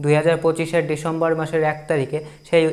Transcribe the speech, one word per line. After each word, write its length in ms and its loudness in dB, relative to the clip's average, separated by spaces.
দুই 140 2
হাজার 220 2
পঁচিশের 520 0
ডিসেম্বর 460 -2
মাসের 280 -2
এক 260 -2
তারিখে, 360 -2
সেই 220 4